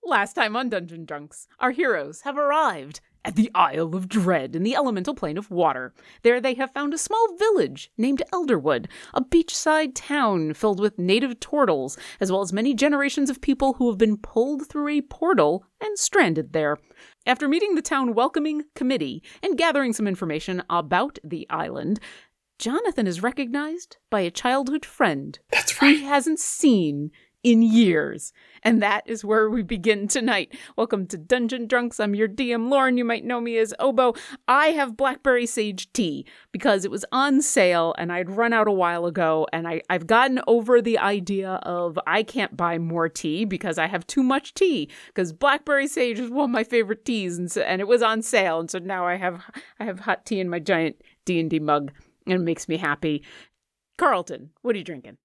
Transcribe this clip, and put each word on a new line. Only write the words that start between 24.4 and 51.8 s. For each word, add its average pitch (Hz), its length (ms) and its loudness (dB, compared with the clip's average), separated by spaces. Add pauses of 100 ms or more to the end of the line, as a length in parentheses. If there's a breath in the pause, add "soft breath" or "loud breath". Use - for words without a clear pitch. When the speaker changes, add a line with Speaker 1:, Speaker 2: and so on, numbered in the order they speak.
Speaker 1:
friend 147 540 -2 (140)
Speaker 2:
That's - 260 -2
Speaker 1:
who 277 80 6
Speaker 2:
right. 294 120 8
Speaker 1:
he 285 40 -8
hasn't 285 380 0
seen 160 720 2 (320 soft breath)
in 233 160 8
years. 208 720 4 (300 soft breath)
And 220 220 4
that 202 200 2
is 220 200 -8
where 214 260 4
we 226 140 -2
begin 208 420 0
tonight. 220 500 -2 (200 loud breath)
Welcome 202 320 -2
to 185 100 -10
Dungeon 233 480 0
Drunks. 240 320 0
I'm 208 160 0
your 214 140 2
D 240 240 -2
M 233 180 -2
Lauren. 262 260 4
You 247 80 2
might 233 200 -2
know 240 160 -4
me 233 180 -2
as 220 220 0
Obo. 247 340 2 (320 loud breath)
I 294 220 4
have 277 280 0
blackberry 262 500 0
sage 208 460 -6
tea 151 320 -2 (280 loud breath)
because 196 320 2
it - 80 -4
was - 180 -6
on 269 320 2
sale 175 560 2
and 170 140 -4
I'd 175 180 -4
run 233 220 0
out 214 160 4
a 208 40 2
while 175 340 0
ago. 160 460 0
And 165 140 -4
I, 165 240 -6
I've 170 160 -2
gotten 254 400 4
over 240 340 6
the 226 180 0
idea 190 560 -2 (100)
of 175 420 -4
I 196 160 2
can't 214 340 -4
buy 170 220 0
more 165 300 -2
tea 160 360 -4
because 185 320 -4
I 165 120 0
have 180 180 -6
too - 160 0
much 269 320 0
tea, 277 340 0 (240 loud breath)
'cause 175 200 -2
blackberry 277 560 0
sage 247 320 -2
is 240 100 -6
one 277 140 0
of 247 60 -2
my 240 120 0
favorite 220 420 -2
teas. 185 340 -4
And 175 120 -6
so, - 120 -4
and 185 180 -2
it 202 80 -4
was 240 160 4
on 220 180 0
sale. 185 380 0
And 165 100 -8
so 185 80 -6
now 180 260 -6
I 175 120 0
have, 185 260 -6 (380 loud breath)
I 214 40 -8
have 190 140 -8
hot 196 260 -4
tea 208 140 -4
in 185 100 -2
my 170 120 -4
giant 165 420 -2 (220 soft breath)
D 175 160 0
and 160 100 -2
D 160 80 0
mug, 147 320 0 (340 soft breath)